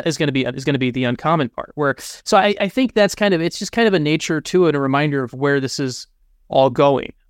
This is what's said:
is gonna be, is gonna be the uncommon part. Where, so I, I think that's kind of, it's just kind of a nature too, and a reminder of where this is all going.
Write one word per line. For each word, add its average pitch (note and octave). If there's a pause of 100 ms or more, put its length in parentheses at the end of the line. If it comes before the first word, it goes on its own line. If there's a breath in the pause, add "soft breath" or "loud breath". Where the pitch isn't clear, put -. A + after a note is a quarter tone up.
is D#3+
gonna C#3+
be, C3
is C3
gonna C#3
be B2+
the B2+
uncommon C3
part. -
Where, C#3+
so -
I, G3+
I G3
think C4
that's G#3
kind G3+
of, E3
it's E3+
just -
kind A#3
of G3
a E3+
nature D#3
too, F3+
and D3
a -
reminder C#3
of A#2+
where C#3+
this C3+
is C3 (400)
all C3+
going. C#3+ (180)